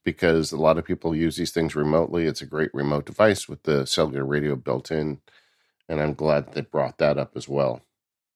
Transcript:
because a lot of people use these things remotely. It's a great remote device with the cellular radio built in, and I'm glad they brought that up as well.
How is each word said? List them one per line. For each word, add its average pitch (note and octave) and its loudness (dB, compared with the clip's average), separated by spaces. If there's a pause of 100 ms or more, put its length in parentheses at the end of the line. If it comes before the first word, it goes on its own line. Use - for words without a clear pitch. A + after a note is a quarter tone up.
because E2 2
a D#2 -6
lot D#2 4
of E2 -4
people E2+ -4
use D#2 0
these E2+ -4
things D#2+ -2
remotely. D#2+ 2
It's D2 -4
a D2 -12
great D2+ -4
remote D2 -2
device - 2
with C#2+ -14
the C#2 2
cellular C#2 0
radio D2 0
built B1+ -6
in, D2+ -2 (680)
and D#2 -2
I'm D2+ 0
glad D2+ 0
they D2+ -4
brought C#2+ -4
that D2 2
up C2+ -6
as B1+ -10
well. C2+ -2 (540)